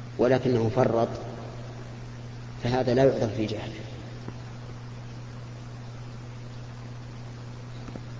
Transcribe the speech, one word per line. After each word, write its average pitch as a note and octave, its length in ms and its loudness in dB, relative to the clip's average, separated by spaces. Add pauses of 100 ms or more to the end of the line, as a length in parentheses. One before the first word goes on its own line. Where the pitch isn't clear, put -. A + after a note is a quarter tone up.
(180)
ولكنه B2 580 6
فرط A#2 320 6 (1500)
فهذا B2+ 320 6
لا C3 100 10
يعذر B2 320 6
في G#2+ 100 2
جهله. G#2 260 -4 (4000)